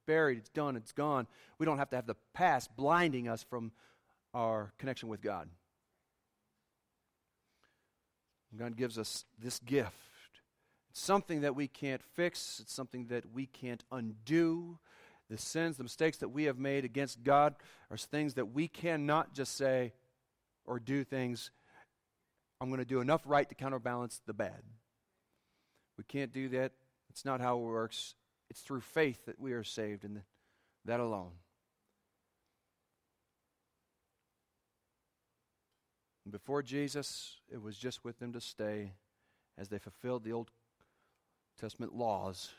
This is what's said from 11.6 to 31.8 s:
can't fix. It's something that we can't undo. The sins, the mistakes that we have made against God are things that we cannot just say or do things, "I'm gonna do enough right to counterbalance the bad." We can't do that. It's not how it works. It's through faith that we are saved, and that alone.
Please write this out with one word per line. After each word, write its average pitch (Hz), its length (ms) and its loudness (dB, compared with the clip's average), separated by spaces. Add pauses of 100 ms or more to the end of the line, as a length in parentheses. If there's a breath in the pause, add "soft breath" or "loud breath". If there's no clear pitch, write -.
can't 135 340 -4
fix. - 580 -2
It's 107 120 -14
something 127 340 -8
that 117 260 -4
we 131 140 -6
can't 123 460 -8
undo. 165 880 2 (480 loud breath)
The 110 100 -8
sins, 160 400 -2
the 131 40 -8
mistakes 156 360 0
that 123 100 -4
we 143 160 -2
have 135 140 2
made 139 260 0
against 123 400 -4
God 143 300 8 (360 loud breath)
are 107 60 -6
things 147 380 -2
that 127 120 0
we 143 220 -2
cannot 156 640 2
just 135 220 -4
say 131 380 2 (720)
or 123 120 -4
do 131 240 0
things, 127 480 -2 (1120 soft breath)
"I'm 127 80 -4
gonna 131 160 -2
do 127 160 2
enough 143 240 4
right 143 240 6
to - 60 -14
counterbalance 123 720 -4
the 110 80 -6
bad." 101 280 -4 (1300)
We 107 80 -14
can't 139 260 -2
do 131 200 -4
that. 131 220 2 (360)
It's - 160 -16
not 131 160 0
how 123 180 4
it 120 40 -2
works. 113 520 -2 (360)
It's - 100 -16
through 131 220 -6
faith 151 420 2
that - 160 -10
we 131 120 -4
are 117 120 -2
saved, 104 400 -4
and 104 180 -10 (640)
that 120 160 0
alone. 95 380 -4 (4000)